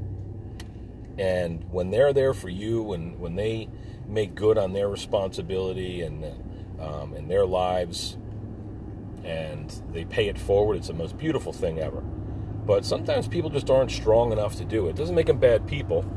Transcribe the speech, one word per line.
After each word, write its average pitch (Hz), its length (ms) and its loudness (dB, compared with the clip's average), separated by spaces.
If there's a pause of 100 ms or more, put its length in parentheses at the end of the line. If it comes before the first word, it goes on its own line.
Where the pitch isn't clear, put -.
(1160)
And 90 540 0
when 90 180 0
they're 135 240 6
there 135 200 4
for - 140 -6
you, 104 460 -2
and 82 260 -6
when 87 160 -6
they 110 320 -2 (400)
make 104 260 0
good 107 240 4
on 95 140 2
their 101 160 0
responsibility 92 1160 -2
and, 76 200 -6 (560)
um, 73 360 -6
and 76 140 -8
their 98 160 6
lives, 90 720 0 (1080)
and 78 480 -6 (180)
they 85 140 -4
pay 104 240 2
it - 100 -4
forward, 101 380 4
it's - 100 -6
the 80 60 -4
most 80 240 -4
beautiful 139 340 -2
thing 80 280 -2
ever. 76 200 -2 (680)
But 101 200 6
sometimes - 420 0
people 160 220 -2
just 131 200 -2
aren't 131 220 6
strong 113 400 6
enough 104 240 0
to 98 80 -6
do 101 240 0
it. 78 40 0
It 85 40 -4
doesn't 170 200 0
make 165 120 4
them 151 120 4
bad 120 280 6
people, - 360 0 (140)